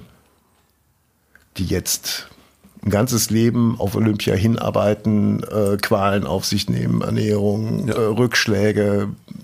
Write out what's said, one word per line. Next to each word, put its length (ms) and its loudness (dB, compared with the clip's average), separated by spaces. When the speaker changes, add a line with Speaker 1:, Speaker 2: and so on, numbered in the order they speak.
Speaker 1:
die 80 -2
jetzt 640 -4
ein 100 -2
ganzes 380 0
Leben 500 2
auf 160 -2
Olympia 400 2
hinarbeiten, 1080 2
äh, 380 0
Qualen 440 0
auf 200 -2
sich 240 -2
nehmen, 320 0
Ernährung, 880 0
Speaker 2:
Ja. 60 -2
Speaker 1:
äh, 40 -2
Rückschläge, 1120 2